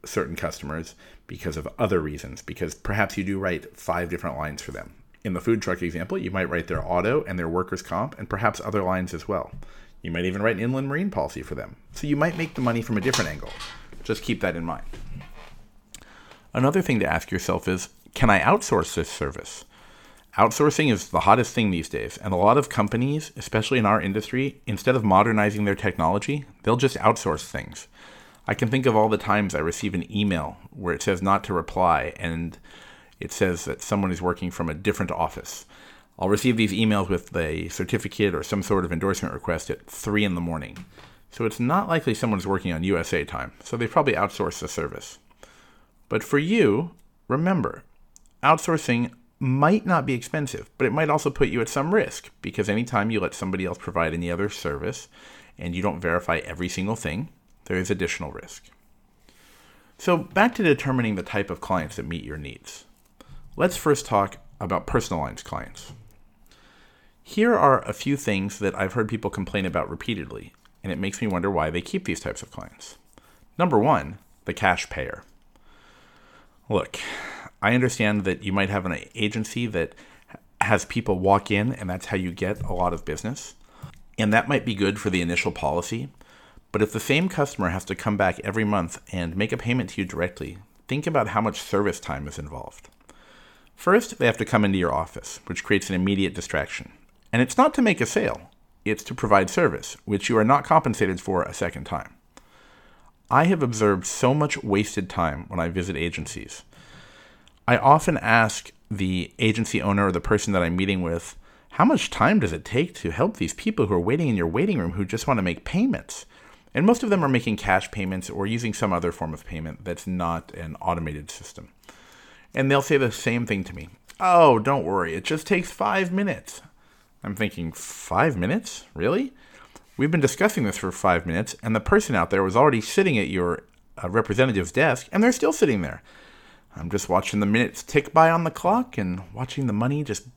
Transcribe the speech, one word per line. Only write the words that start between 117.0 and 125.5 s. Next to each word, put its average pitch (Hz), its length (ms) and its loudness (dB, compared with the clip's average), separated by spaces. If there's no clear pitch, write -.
of 233 80 -2
them 185 140 4
are 139 40 4
making 120 280 2
cash 95 340 2
payments 95 400 -4
or 101 160 -4
using 117 260 -2
some 98 200 0
other 85 180 0
form 78 240 -6
of - 100 -14
payment 80 400 -10
that's 87 220 -8
not 85 480 -4
an 82 260 -10
automated 78 500 -4
system. - 400 -18
And 135 160 2
they'll 139 100 6
say 139 160 2
the 131 140 4
same 120 340 -2
thing 98 200 -2
to 90 100 -12
me. 80 140 -14
"Oh, 170 400 8
don't 131 240 0
worry, 85 300 0
it 92 100 -6
just 156 240 -4
takes 180 240 0